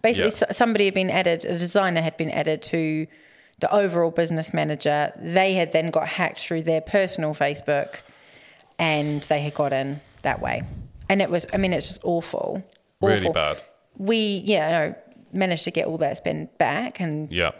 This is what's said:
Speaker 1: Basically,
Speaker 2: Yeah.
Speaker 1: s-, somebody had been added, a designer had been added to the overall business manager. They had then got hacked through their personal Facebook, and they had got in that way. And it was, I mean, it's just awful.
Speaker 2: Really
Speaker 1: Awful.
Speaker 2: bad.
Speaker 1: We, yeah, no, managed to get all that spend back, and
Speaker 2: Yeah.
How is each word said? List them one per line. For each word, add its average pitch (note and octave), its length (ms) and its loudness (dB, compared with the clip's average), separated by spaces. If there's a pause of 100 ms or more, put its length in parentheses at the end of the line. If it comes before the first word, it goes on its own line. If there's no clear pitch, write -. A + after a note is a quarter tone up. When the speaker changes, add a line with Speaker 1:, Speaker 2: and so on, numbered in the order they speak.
Speaker 1:
Basically, A3 280 2
Speaker 2:
Yeah. - 200 0
Speaker 1:
s-, G3+ 60 -4
somebody A3 300 4
had F#3+ 80 0
been F#3+ 160 2
added, E3+ 340 2
a F3 140 -4
designer F3 440 2
had D#3+ 140 -2
been D#3+ 140 -2
added D#3 340 0
to D#3 420 -2 (540)
the - 140 2
overall F3 360 4
business E3 420 0
manager. D3+ 680 0
They F#3 360 2
had F3 180 0
then D#3+ 180 2
got D#3 180 0
hacked - 320 -2
through E3 220 -4
their D#3+ 180 2
personal E3+ 540 0
Facebook, C#3+ 680 -2 (760)
and D3 440 0
they D3+ 180 2
had D3 140 -4
got C#3+ 180 0
in C#3 280 -2 (220)
that - 200 -2
way. A#1+ 220 -2 (440)
And G3 140 4
it - 80 0
was, F3 220 0
I - 40 -2
mean, F#3+ 160 2
it's D#3+ 140 -2
just - 180 -10
awful. E3+ 580 -2 (380)
Speaker 2:
Really G#2 200 4
Speaker 1:
Awful. F2 120 0
Speaker 2:
bad. D2+ 300 0 (340)
Speaker 1:
We, G3+ 480 0
yeah, E3 260 2
no, D#3 240 0 (380)
managed F#3 320 0
to F3 60 -4
get E3 160 -2
all D#3+ 120 -4
that D3 180 0
spend D#3 420 -6
back, F3+ 420 -2
and D3+ 300 -4
Speaker 2:
Yeah. E2+ 300 0